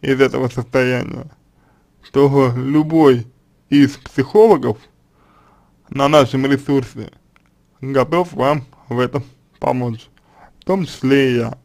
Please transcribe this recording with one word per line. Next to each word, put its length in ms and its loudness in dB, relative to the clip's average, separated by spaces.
из 180 -2
этого 300 0
состояния, 760 -4
то 420 2
любой 720 2
из 220 4
психологов 840 0
на 200 -2
нашем 360 2
ресурсе 680 -4
готов 540 -2
вам 320 -2
в 100 -6
этом 240 -4
помочь, 500 -6
в 60 -20
том 200 -2
числе 460 0
и 60 -2
я. 280 -6